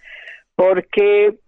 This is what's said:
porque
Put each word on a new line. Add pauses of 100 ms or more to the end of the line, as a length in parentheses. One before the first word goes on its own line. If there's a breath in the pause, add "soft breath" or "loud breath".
(560 loud breath)
porque (120)